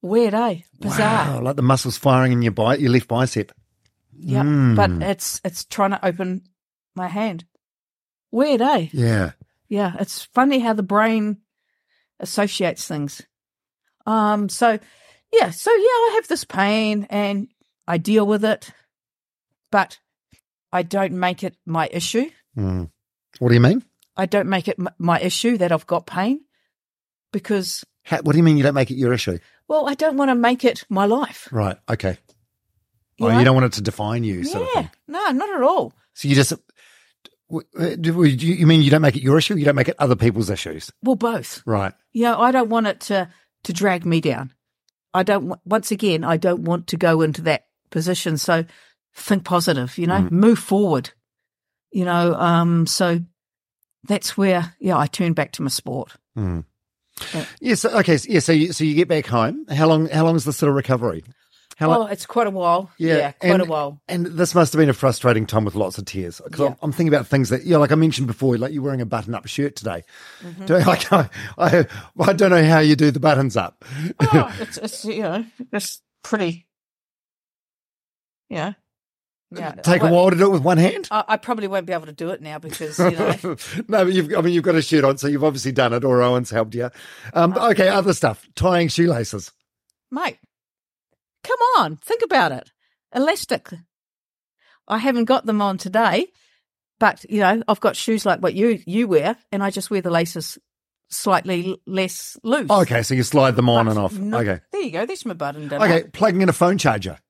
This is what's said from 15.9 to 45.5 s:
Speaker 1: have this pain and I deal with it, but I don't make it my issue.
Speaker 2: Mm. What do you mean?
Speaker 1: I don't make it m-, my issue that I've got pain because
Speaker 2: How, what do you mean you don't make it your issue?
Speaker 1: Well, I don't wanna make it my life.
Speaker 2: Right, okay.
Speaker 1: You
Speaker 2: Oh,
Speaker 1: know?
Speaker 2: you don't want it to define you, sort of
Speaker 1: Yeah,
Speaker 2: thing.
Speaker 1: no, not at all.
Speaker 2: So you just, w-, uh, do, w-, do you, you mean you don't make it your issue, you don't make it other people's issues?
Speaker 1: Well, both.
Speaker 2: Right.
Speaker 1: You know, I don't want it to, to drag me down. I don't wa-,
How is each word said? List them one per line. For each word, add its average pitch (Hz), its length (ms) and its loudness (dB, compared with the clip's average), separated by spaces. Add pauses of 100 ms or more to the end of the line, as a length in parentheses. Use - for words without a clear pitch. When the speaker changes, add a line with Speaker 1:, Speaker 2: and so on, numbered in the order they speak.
Speaker 1:
have 453 120 -2
this - 160 -4
pain 208 680 0
and 202 380 -4 (400)
I 175 100 -2
deal 208 300 2
with 208 160 0
it, 214 260 -2 (1000)
but - 280 -2 (720)
I 180 100 0
don't 190 300 -2
make 180 300 -4
it 180 120 -8 (100)
my 165 260 -2
issue. 233 380 -4 (280)
Speaker 2:
Mm. 92 340 -4 (480)
What 123 100 0
do 120 60 8
you 120 60 6
mean? 190 220 4 (340)
Speaker 1:
I 190 80 0
don't 190 240 0
make 185 180 -2
it 202 100 -4
m-, 185 120 -6 (100)
my 170 220 0
issue 233 360 -2
that 180 140 0
I've 156 160 -2
got 170 180 -2
pain 233 360 -2 (920)
because 196 520 -4 (200)
Speaker 2:
How, - 140 -4
what 147 160 0
do 151 40 4
you 170 60 6
mean 156 140 6
you 139 60 2
don't 143 120 2
make 135 160 0
it 127 60 -6
your 123 160 2
issue? 92 260 -4 (280)
Speaker 1:
Well, 302 200 0
I 285 80 -2
don't 311 220 0
wanna 269 180 2
make 240 300 0
it 247 240 0
my 196 160 0
life. 247 460 -2
Speaker 2:
Right, 101 260 -2 (120)
okay. 95 280 -4 (1000)
Speaker 1:
You 113 100 0
Speaker 2:
Oh, - 40 4
Speaker 1:
know? 117 80 6
Speaker 2:
you 123 60 6
don't 131 100 6
want 127 120 4
it 120 60 -2
to 107 80 -8
define 107 420 -4
you, 95 200 -4
sort 339 200 -6
of 523 120 -6
Speaker 1:
Yeah, 339 60 0
Speaker 2:
thing. - 100 -10 (160)
Speaker 1:
no, 349 240 -4
not 311 240 -4
at 262 80 -2
all. 311 300 0 (200)
Speaker 2:
So - 140 -8
you 139 80 4
just, 135 180 4 (960)
w-, 160 160 -8 (140)
uh, 170 160 -2
do, 165 160 -2
w-, 160 240 4
do 139 100 -4
you, 170 100 2
you 165 120 4
mean 160 160 8
you 135 80 6
don't 156 100 6
make 139 140 4
it 139 80 -6
your 139 140 4
issue, 196 180 0
you 147 100 0
don't 143 100 4
make 131 120 2
it 160 100 -4
other 127 180 2
people's 110 340 0
issues? 80 420 -8 (100)
Speaker 1:
Well, 240 140 2
both. 226 500 -6
Speaker 2:
Right. 98 280 -2 (180)
Speaker 1:
You 226 140 -2
know, 233 140 0
I 247 120 4
don't 247 180 0
want 226 180 0
it 190 140 -6
to, 190 280 -2 (340)
to 190 100 -8
drag 180 320 0
me 165 160 2
down. 135 320 -4 (600)
I 185 100 2
don't 196 240 0
wa-, 185 180 -8